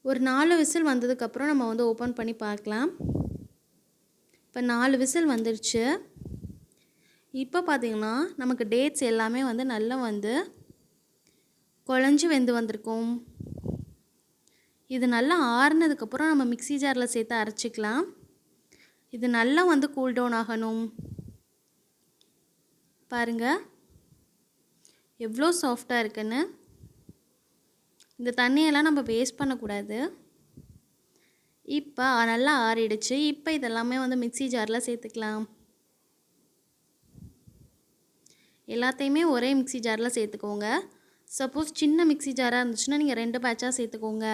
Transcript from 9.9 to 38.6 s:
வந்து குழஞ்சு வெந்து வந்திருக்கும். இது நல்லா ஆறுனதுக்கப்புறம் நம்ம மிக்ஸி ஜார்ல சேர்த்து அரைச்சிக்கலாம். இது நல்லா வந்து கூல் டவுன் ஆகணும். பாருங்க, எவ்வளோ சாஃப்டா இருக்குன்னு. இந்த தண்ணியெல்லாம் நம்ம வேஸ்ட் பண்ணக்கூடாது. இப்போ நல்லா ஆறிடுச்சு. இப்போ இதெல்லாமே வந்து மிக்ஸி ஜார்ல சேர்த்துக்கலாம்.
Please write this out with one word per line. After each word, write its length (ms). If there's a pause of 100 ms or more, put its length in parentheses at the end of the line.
வந்து 260 (1600)
குழஞ்சு 420
வெந்து 260
வந்திருக்கும். 540 (1900)
இது 100 (100)
நல்லா 200 (220)
ஆறுனதுக்கப்புறம் 760
நம்ம 200
மிக்ஸி 320
ஜார்ல 300
சேர்த்து 260
அரைச்சிக்கலாம். 680 (1080)
இது 200
நல்லா 260 (100)
வந்து 240
கூல் 220
டவுன் 220
ஆகணும். 400 (2250)
பாருங்க, 320 (1800)
எவ்வளோ 220 (120)
சாஃப்டா 440
இருக்குன்னு. 360 (1800)
இந்த 200
தண்ணியெல்லாம் 480
நம்ம 220
வேஸ்ட் 300
பண்ணக்கூடாது. 580 (1800)
இப்போ 280 (260)
நல்லா 220 (140)
ஆறிடுச்சு. 480 (160)
இப்போ 260
இதெல்லாமே 460
வந்து 200
மிக்ஸி 300
ஜார்ல 340
சேர்த்துக்கலாம். 560 (3250)